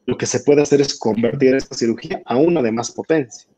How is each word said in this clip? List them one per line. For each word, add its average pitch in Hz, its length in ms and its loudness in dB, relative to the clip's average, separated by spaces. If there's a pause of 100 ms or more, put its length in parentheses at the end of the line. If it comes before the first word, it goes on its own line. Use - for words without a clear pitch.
lo 123 120 -4
que 120 100 -6
se 120 140 -2
puede 147 220 4
hacer 143 180 2
es 143 180 -4
convertir 117 560 2
esta 135 200 -4
cirugía 117 520 -4
a 120 100 -2
una 160 260 2
de 113 100 0
más 113 180 -4
potencia, - 680 -4